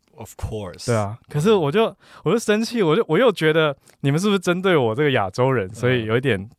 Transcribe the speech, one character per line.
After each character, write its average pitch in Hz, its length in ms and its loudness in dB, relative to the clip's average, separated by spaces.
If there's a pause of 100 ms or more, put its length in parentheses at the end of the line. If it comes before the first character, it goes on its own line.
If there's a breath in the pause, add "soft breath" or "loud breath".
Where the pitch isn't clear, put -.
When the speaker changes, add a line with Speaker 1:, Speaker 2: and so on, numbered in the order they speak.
(160)
Speaker 1:
Of - 200 -18
course。 - 520 -10
Speaker 2:
对 120 80 0
啊， 107 240 -4 (100)
可 147 100 -4
是 208 140 4
我 156 180 2
就， 208 240 0 (280 loud breath)
我 151 80 0
就 233 80 2
生 220 260 0
气， 233 160 -4
我 160 140 4
就， 220 120 0
我 160 120 2
又 247 120 4
觉 156 220 0
得 156 240 0 (220 soft breath)
你 139 100 0
们 147 100 2
是 196 80 0
不 208 60 2
是 196 60 0
针 175 200 0
对 185 160 2
我 117 200 2
这 143 80 -2
个 147 80 2
亚 104 180 0
洲 127 220 0
人， 110 160 -2
Speaker 1:
嗯。 107 80 -14
Speaker 2:
所 123 160 0
以 120 140 -2
有 110 120 0
一 135 40 0
点 110 380 -2